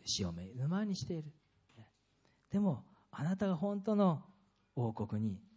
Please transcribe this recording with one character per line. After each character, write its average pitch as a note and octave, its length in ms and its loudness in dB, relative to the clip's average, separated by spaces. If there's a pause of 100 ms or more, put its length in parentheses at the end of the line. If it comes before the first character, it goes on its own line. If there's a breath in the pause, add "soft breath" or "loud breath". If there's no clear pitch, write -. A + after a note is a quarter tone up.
死 - 200 -2
を F2 60 -2
目 F2+ 240 -8
の C3 140 -2
前 G3 180 0
に G3 80 -2
し - 100 -6
て F3+ 100 -4
い D#3+ 80 -4
る。 D3 100 -12 (1200)
で G3+ 80 2
も、 E3 240 2 (260 soft breath)
あ - 140 -6
な F#3 120 2
た G3 120 0
が F3+ 80 2
本 G3+ 240 0
当 G#3 160 2
の F#3 260 6 (540)
王 A#2 160 2
国 G#2+ 280 -2
に G2+ 200 -2 (160 soft breath)